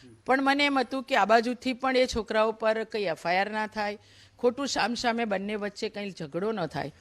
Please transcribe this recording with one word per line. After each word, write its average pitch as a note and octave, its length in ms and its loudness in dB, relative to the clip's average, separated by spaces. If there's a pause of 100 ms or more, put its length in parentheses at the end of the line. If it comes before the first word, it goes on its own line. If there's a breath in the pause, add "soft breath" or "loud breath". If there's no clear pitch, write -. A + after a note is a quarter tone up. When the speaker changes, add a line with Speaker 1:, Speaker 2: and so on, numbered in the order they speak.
Speaker 1:
હમ. - 40 -20 (180 soft breath)
Speaker 2:
પણ C4 160 4
મને C#4 220 2
એમ C#4 140 2
હતું C4 240 -2
કે C4 140 -2
આ G3+ 80 6
બાજુથી A#3 480 2
પણ C4 240 0
એ B3+ 100 6
છોકરાઓ A3 460 0
પર A3 320 0
કંઈ G#3+ 180 -4
એફ E3+ 240 -4
આઈ F3 100 2
આર G3+ 140 0
ના G#3+ 160 -4
થાય, G#3 320 -6 (400 soft breath)
ખોટું B3+ 300 0
સામસામે A#3 560 0
બંને G#3 300 -2
વચ્ચે G#3 340 -6
કંઈ G#3 220 -8
ઝઘડો E3+ 420 -4
ન F#3+ 140 -2
થાય. C#3+ 340 -6